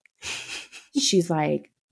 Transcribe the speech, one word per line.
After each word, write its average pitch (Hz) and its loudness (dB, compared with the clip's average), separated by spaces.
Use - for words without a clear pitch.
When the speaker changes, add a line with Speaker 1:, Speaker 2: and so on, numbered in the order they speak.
Speaker 1:
<laughs> - -8
Speaker 2:
She's 180 4
like, 151 0